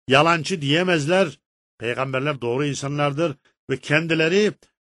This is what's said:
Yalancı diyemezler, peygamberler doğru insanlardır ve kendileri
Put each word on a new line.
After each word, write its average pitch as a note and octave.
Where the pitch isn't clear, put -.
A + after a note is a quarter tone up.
Yalancı D#3+
diyemezler, E3
peygamberler C3
doğru A#2+
insanlardır C#3+
ve C3
kendileri E3